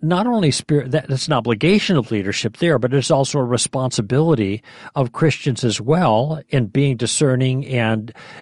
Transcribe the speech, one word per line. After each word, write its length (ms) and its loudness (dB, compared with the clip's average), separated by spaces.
not 240 0
only 240 2
spirit, 400 -2
that, 180 -2
that's 180 -4
an 60 -2
obligation 640 2
of 140 0
leadership 480 -4
there, 200 2
but 140 0
it's 180 0
also 280 0
a 60 0
responsibility 1200 0
of 180 -2
Christians 520 0
as 160 0
well 680 0
in 160 0
being 320 0
discerning 680 0
and, 460 -2